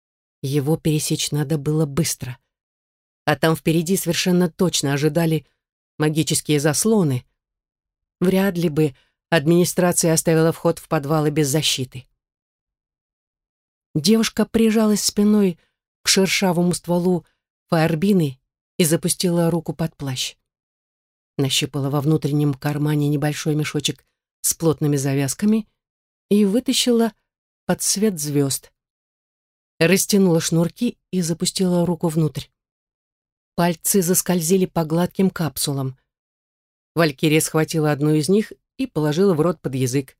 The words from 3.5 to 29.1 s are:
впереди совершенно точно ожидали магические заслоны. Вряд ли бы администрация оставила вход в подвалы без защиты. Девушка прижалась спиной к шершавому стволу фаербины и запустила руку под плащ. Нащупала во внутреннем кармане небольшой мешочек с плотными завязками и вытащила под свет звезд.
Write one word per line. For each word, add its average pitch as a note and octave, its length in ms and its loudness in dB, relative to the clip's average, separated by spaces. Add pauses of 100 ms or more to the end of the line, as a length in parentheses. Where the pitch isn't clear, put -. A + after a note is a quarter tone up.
впереди E3+ 440 0
совершенно F3+ 520 0
точно D3+ 440 -2
ожидали D#3 520 0 (520)
магические D3 640 0
заслоны. D3+ 680 0 (920)
Вряд F#3+ 360 2
ли E3+ 140 0
бы D3 240 0 (340)
администрация E3+ 840 2
оставила D#3+ 360 2
вход E3 280 -2
в - 100 -20
подвалы D3+ 400 -2
без D3+ 200 0
защиты. C3 580 -4 (1900)
Девушка G#3 520 0
прижалась A3 580 2
спиной G#3 540 2 (420)
к - 80 -6
шершавому F3+ 640 2
стволу F3 540 -2 (400)
фаербины E3 720 2 (380)
и F3+ 80 2
запустила E3+ 640 0
руку E3 240 -4
под E3 200 -6
плащ. - 420 -8 (1000)
Нащупала C#3 540 -2
во D3 100 -2
внутреннем D3 540 0
кармане D3 560 -2
небольшой D3 440 -2
мешочек D3+ 520 -4 (360)
с - 120 -2
плотными D3 420 0
завязками C#3+ 720 -2 (640)
и G#3 140 4
вытащила A3+ 680 0 (540)
под - 160 -2
свет G3 380 -2
звезд. C#3+ 520 -2 (1080)